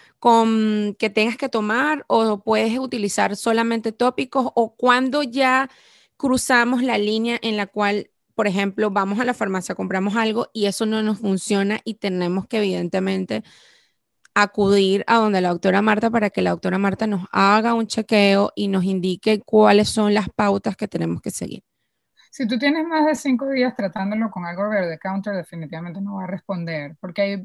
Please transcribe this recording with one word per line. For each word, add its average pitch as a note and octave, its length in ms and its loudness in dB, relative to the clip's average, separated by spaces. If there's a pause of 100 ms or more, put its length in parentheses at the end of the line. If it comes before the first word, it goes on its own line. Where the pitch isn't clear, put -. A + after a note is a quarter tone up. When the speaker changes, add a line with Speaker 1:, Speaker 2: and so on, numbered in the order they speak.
(200)
Speaker 1:
con, A3 800 2
que A3 100 -2
tengas A3 280 0
que C#4 120 -4
tomar B3 580 -2
o A3 360 2
puedes A3 340 0
utilizar G#3 600 -2
solamente A3+ 560 0
tópicos? B3+ 640 -2
¿O A3+ 200 0
cuando B3+ 480 2
ya C4 460 0 (480)
cruzamos B3 640 2
la A#3+ 140 0
línea A3 440 -2
en A3 140 -2
la G3+ 120 -4
cual, G#3 420 -2 (260)
por G#3 120 0
ejemplo, G3+ 440 -2
vamos G3 280 -2
a B3 60 -2
la B3 80 0
farmacia, F#3+ 420 -4
compramos F#3+ 420 -4
algo A3 360 -2
y G#3+ 120 -2
eso G3+ 200 -2
no A3 180 0
nos G#3+ 160 -2
funciona G3 680 0
y A3 100 -8
tenemos F#3 520 -4
que A#3 100 -4
evidentemente F#3+ 840 -2 (880)
acudir G3+ 760 2
a A#3 100 4
donde G#3+ 240 2
la F3+ 80 2
doctora F#3 340 2
Marta G#3+ 260 2
para A3 220 0
que F#3+ 100 -2
la F3+ 100 2
doctora F3+ 280 -2
Marta G3 280 0
nos G3 240 -4
haga G#3+ 440 4
un A3+ 120 0
chequeo G3+ 680 2
y G3+ 120 -2
nos F#3+ 160 0
indique F#3+ 640 0
cuáles G#3 440 6
son G#3 260 2
las G#3 140 0
pautas G3+ 480 0
que G#3 100 -6
tenemos E3 340 -4
que - 100 -8
seguir? - 320 -10 (680)
Speaker 2:
Si C4 160 -6
tú A#3 120 -2
tienes D4+ 260 0
más D#4 220 2
de D#4 80 2
cinco C4+ 340 -2
días B3+ 260 0
tratándolo G#3 540 -4
con F3+ 160 -8
algo F3 180 -6
over G#3 240 0
the D#3+ 120 -8
counter, G3 360 -4
definitivamente E3 640 -10
no G3+ 180 -8
va F#3 80 -8
a - 20 -10
responder, E3 720 -8
porque F#3 220 -8
hay, G3+ 220 -4